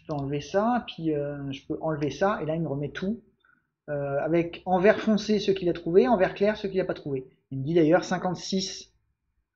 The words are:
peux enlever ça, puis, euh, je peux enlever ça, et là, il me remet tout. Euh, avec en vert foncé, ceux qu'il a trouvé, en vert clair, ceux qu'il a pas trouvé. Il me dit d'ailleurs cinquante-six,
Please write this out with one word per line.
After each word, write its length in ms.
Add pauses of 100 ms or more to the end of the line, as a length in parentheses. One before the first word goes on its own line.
peux 60
enlever 300
ça, 440
puis, 280
euh, 360
je 160
peux 140
enlever 300
ça, 320
et 20
là, 100
il 60
me 80
remet 220
tout. 320 (680)
Euh, 320
avec 460
en 120
vert 220
foncé, 380
ceux 160
qu'il 160
a 20
trouvé, 340
en 120
vert 160
clair, 240
ceux 100
qu'il 100
a 60
pas 80
trouvé. 340 (240)
Il 100
me 40
dit 80
d'ailleurs 320
cinquante-six, 880 (640)